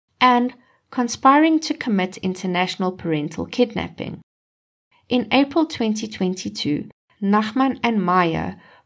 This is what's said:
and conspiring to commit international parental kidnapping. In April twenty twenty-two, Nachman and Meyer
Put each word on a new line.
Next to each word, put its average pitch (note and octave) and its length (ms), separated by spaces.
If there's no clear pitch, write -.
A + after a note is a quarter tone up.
and B3 360
conspiring C#4+ 680
to D#4 140
commit F#3+ 440
international F#3 760
parental E3 540
kidnapping. - 760
In B3 220
April C#4 340
twenty A3 420
twenty-two, F#3 800
Nachman G#3+ 600
and A3 200
Meyer F3 540